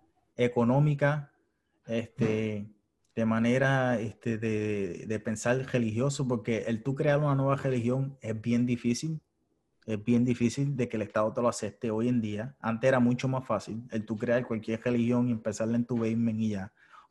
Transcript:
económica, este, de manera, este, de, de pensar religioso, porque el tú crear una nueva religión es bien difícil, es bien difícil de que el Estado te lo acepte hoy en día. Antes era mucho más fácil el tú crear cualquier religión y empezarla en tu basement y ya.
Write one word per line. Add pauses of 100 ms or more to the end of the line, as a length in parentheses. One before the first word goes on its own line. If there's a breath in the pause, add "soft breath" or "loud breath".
(360)
económica, (540)
este, (480)
de
manera,
este,
de,
de
pensar (140)
religioso,
porque
el
tú
crear
una
nueva
religión
es
bien
difícil, (640)
es
bien
difícil
de
que
el
Estado
te
lo
acepte
hoy
en
día.
Antes
era
mucho
más
fácil
el
tú
crear
cualquier
religión
y
empezarla
en
tu
basement
y
ya. (380 loud breath)